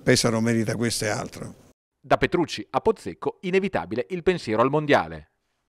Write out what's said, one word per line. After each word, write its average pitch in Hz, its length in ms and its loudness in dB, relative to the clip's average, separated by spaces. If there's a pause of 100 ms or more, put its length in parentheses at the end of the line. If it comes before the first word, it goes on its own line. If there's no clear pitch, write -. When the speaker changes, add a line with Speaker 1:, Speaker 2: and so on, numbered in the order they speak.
Speaker 1:
Pesaro 117 380 4
merita 113 340 0
questo 113 300 -2
e 107 40 -2
altro. - 460 -8 (460)
Speaker 2:
Da 139 160 2
Petrucci - 540 -2
a 131 100 -2
Pozzecco, - 600 -4
inevitabile 175 680 -2
il 175 140 -8
pensiero 117 400 2
al 135 80 2
mondiale. 107 640 0 (420)